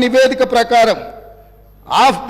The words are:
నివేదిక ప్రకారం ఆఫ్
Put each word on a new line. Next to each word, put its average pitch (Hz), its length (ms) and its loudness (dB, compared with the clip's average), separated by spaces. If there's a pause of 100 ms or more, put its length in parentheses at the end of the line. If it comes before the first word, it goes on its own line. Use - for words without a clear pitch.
నివేదిక 254 400 0 (100)
ప్రకారం 233 460 0 (1040)
ఆఫ్ 262 260 0